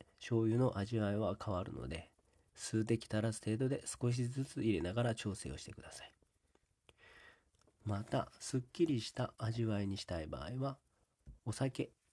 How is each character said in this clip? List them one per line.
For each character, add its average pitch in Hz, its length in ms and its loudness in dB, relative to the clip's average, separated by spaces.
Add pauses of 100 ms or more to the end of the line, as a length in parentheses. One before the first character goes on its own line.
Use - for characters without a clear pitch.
(180)
醤 113 280 2
油 113 120 6
の 127 180 4
味 107 220 2
わ 104 140 4
い 101 40 2
は 104 240 2
変 101 140 -2
わ 87 80 2
る - 100 -6
の 64 140 -6
で、 76 240 -8 (460)
数 - 280 0
滴 113 220 2
垂 110 140 0
ら 110 120 2
す - 120 -8
程 110 120 2
度 131 120 2
で - 180 -2
少 - 240 0
し 123 160 2
ず 131 180 -2
つ - 160 -6
入 110 120 4
れ 87 80 4
な 87 120 0
が 117 120 2
ら 117 100 2
調 101 220 -2
整 - 160 -6
を - 40 -8
し - 60 -10
て 67 100 -12
く - 100 -16
だ - 100 -16
さ - 100 -12
い。 - 100 -18 (1700)
ま 104 180 0
た、 - 380 -2
す - 180 -2
っ 127 40 -2 (100)
き 170 120 2
り 143 160 4
し - 120 -6
た - 260 -2
味 113 260 0
わ 107 160 2
い 101 60 0
に 98 100 0
し - 80 -6
た 87 160 -2
い 78 60 -6
場 78 180 -6
合 123 160 -6
は、 135 160 -2 (680)
お 110 80 -2
酒 - 400 -2 (200)